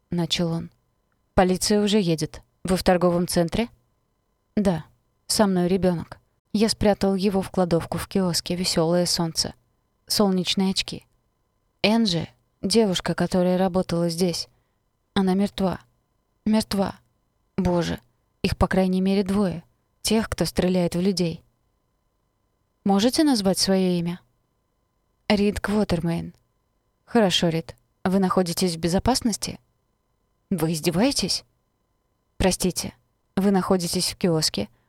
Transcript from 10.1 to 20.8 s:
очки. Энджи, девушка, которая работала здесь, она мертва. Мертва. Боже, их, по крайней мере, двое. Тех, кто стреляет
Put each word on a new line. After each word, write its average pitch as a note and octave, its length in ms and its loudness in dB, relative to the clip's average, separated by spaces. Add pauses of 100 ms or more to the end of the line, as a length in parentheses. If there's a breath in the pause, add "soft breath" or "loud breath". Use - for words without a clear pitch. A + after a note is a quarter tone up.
очки. - 340 -6 (800)
Энджи, G3 440 2 (360)
девушка, F#3+ 500 2
которая F3+ 440 0
работала F3 520 0
здесь, E3+ 380 -2 (640)
она F#3+ 220 2
мертва. G3 460 -2 (640)
Мертва. G#3+ 500 0 (600)
Боже, F3 420 0 (420)
их, - 160 -2
по F3+ 100 2
крайней F#3 340 0
мере, G3 220 2
двое. F#3 400 -2 (380)
Тех, G#3+ 280 0
кто - 160 -2
стреляет F3+ 500 0